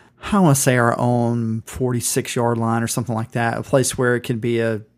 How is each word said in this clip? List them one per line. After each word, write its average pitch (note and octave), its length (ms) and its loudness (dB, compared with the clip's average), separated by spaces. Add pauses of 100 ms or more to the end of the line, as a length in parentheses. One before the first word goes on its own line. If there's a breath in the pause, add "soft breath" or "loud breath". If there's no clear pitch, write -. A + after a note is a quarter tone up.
(320 loud breath)
I G#3 80 4
wanna D#3+ 160 6
say B2+ 220 2
our A#2 220 2
own A#2 680 0
forty-six B2 680 -4
yard A#2+ 240 2
line A2+ 240 0
or A2+ 40 -2
something A#2 280 -4
like A2+ 160 -6
that. A#2 260 -2
A - 60 -6
place - 340 0
where B2 180 2
it A#2+ 60 -2
can B2 180 -4
be A#2 200 -2
a, A2+ 220 -2 (160)